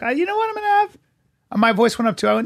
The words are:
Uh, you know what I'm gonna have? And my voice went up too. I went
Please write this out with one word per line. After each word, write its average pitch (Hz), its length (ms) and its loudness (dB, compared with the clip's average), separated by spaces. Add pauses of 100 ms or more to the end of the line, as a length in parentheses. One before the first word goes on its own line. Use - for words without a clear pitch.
Uh, 226 60 -4
you 285 180 0
know 392 100 -4
what 440 120 0
I'm 440 60 -6
gonna 415 120 -8
have? 415 320 2 (520)
And 208 100 -2
my 226 120 4
voice 220 260 0
went 233 100 0
up 208 80 -2
too. - 120 -4
I 208 60 2
went 220 120 -2